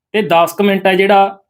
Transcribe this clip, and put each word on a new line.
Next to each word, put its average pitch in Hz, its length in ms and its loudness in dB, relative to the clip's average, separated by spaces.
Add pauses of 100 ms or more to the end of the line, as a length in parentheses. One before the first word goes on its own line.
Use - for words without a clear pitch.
(120)
ਤੇ 214 100 -2
ਦਸ 170 300 0
ਕੁ 202 120 -4
ਮਿੰਟ 196 220 -2
ਹੈ 190 80 0
ਜਿਹੜਾ 196 560 0